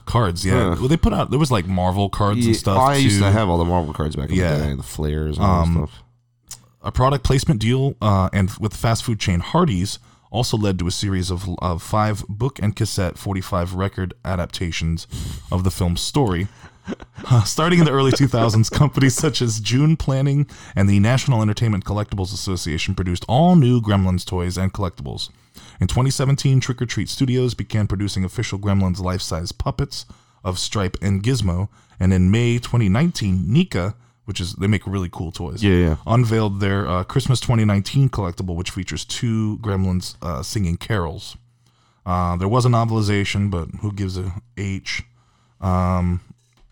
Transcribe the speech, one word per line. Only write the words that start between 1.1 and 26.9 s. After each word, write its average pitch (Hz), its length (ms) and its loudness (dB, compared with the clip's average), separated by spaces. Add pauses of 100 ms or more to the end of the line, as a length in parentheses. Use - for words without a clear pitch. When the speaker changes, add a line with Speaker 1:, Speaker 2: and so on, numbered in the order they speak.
Speaker 1:
out, 151 160 -2
there 131 100 0
was, 147 120 2
like, 92 160 0
Marvel 95 420 0
cards 104 360 0
and 113 100 4
Speaker 2:
Yeah, - 40 0
Speaker 1:
stuff, - 180 0
Speaker 2:
I 135 180 4
used 135 240 4
Speaker 1:
too. 101 40 4
Speaker 2:
to 98 80 4
have 107 180 4
all 85 80 2
the 85 80 2
Marvel 85 280 0
cards 76 220 -4
back 73 140 -4
in 90 60 -2
Speaker 1:
Yeah. 87 220 2
Speaker 2:
the 76 100 -2
day, 69 80 -2
the - 80 -8
flares 76 540 -4
and 101 80 0
all 92 180 4
that 82 60 2
Speaker 1:
Um, 85 60 2 (140)
Speaker 2:
stuff. - 140 -20 (800)
Speaker 1:
a - 100 -6
product 131 320 2
placement 135 380 2
deal, 131 400 0
uh, 98 320 4
and 95 260 2
with 104 160 -2
fast 117 300 0
food 113 140 -2
chain 87 200 0
Hardee's 101 600 0 (320)
also 117 260 0
led 98 220 0
to 85 80 -2
a 90 40 0
series 95 380 -2
of, 92 180 -6 (120)
of 85 240 -2
five 107 440 -2
book 113 340 -4
and 104 140 0
cassette 98 420 -2
forty-five 92 580 -4
record 95 380 -4 (120)
adaptations 85 800 -4 (460)
of 92 120 0
the 92 80 0
film's 87 300 -2
story. 101 460 0 (840)
Uh, 117 140 6
starting 170 360 2
in 160 60 8
the 139 60 4
early 135 200 4
two 135 160 4
thousands, 113 420 2
<laughs> - 120 2
companies 135 320 4
such 143 280 0
as 110 180 -2
June 131 360 2
Planning 139 520 0 (280)
and 98 140 4
the 101 100 6
National 113 420 4
Entertainment 107 440 0
Collectibles 101 480 -4
Association 90 600 -4
produced 90 320 -2
all 165 280 6
new 123 260 6
Gremlins 95 440 2
toys 90 320 -4
and 92 160 -2
collectibles. 71 560 -8 (520)
In - 60 2
twenty 131 220 2
seventeen, 135 520 2
Trick 127 200 -4
or 123 60 -2
Treat 101 220 -6